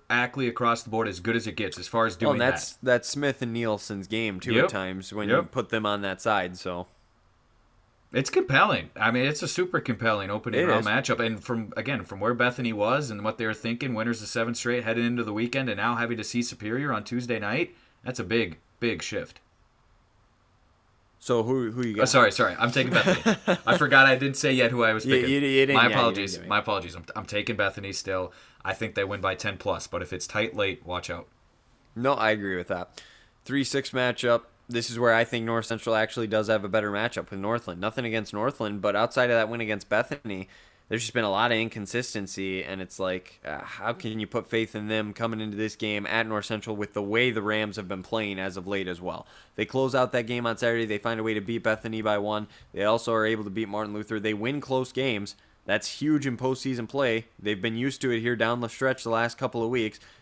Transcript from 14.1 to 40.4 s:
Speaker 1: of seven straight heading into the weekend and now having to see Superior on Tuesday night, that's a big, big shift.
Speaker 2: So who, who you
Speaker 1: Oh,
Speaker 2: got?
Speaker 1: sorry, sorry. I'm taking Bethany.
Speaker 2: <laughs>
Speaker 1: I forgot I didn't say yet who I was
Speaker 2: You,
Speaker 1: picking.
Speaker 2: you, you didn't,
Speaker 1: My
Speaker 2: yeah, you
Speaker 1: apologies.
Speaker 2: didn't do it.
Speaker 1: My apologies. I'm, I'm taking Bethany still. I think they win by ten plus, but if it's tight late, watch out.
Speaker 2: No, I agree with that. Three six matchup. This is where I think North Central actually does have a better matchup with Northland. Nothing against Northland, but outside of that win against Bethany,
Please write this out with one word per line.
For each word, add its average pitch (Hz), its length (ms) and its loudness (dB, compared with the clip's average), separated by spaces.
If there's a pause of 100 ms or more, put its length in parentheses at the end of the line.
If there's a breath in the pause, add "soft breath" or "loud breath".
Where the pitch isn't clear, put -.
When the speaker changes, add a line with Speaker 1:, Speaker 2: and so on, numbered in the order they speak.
Speaker 1:
of 107 60 -10
seven 117 280 -2
straight 120 280 0
heading 113 220 0
into 120 180 0
the 110 100 -4
weekend 120 360 -2
and 101 80 -2
now 113 180 0
having 117 220 -2
to 107 60 -6
see 120 180 -2
Superior 120 500 -4
on 107 120 -2
Tuesday 120 340 -2
night, 107 380 -2 (280 soft breath)
that's - 160 -6
a 104 40 -4
big, 95 340 0 (220)
big 110 240 -2
shift. - 360 -8 (1800)
Speaker 2:
So 120 240 2
who, 120 280 0
who 123 120 -4
you 113 120 -2
Speaker 1:
Oh, - 20 -2
Speaker 2:
got? 123 120 4
Speaker 1:
sorry, 120 220 8
sorry. 98 260 2
I'm 120 140 2
taking 131 220 2
Bethany. 175 500 4
Speaker 2:
<laughs> - 240 0
Speaker 1:
I 170 100 4
forgot 139 300 8
I 131 80 8
didn't 135 220 -2
say 139 160 2
yet 123 180 4
who 120 120 2
I 110 100 6
was 110 120 -2
Speaker 2:
You, 131 100 4
Speaker 1:
picking. 127 140 4
Speaker 2:
you, 135 120 4
you 135 240 6
didn't, 139 100 2
Speaker 1:
My 123 80 8
Speaker 2:
yeah, 123 60 8
you 107 60 2
Speaker 1:
apologies. 101 360 2
Speaker 2:
didn't 85 120 -8
do 87 40 -12
it. - 20 -10
Speaker 1:
My 104 100 2
apologies. 92 360 -2
I'm, 85 100 -14 (100)
I'm 104 100 -8
taking 104 320 -2
Bethany 98 340 -2
still. 92 400 -4 (320 loud breath)
I 98 100 -2
think 110 220 -6
they 101 80 2
win 98 180 -4
by 95 140 0
ten 98 220 -6
plus, 87 300 -4
but 87 140 -4
if 87 120 -8
it's - 140 -8
tight 107 280 -2
late, 98 300 -2
watch 87 240 -6
out. 87 180 -8 (680)
Speaker 2:
No, 127 180 2
I 110 180 2
agree 101 240 -2
with 90 140 -6
that. 90 320 -6 (420 loud breath)
Three 139 220 -2
six - 260 -4
matchup. 123 520 2 (260)
This 120 200 -2
is 117 100 -6
where 120 160 6
I 117 80 6
think 113 220 -2
North 113 200 0
Central 113 300 0
actually 110 320 0
does 107 200 2
have 107 160 2
a 101 60 -6
better 104 220 2
matchup 104 400 -4
with 98 80 -8
Northland. 101 420 -4
Nothing 113 240 -4
against 110 280 -4
Northland, 104 480 -2
but 101 140 0
outside 120 360 2
of 117 40 4
that 110 140 4
win 117 120 -6
against 107 280 -4
Bethany, 104 580 -2 (420 soft breath)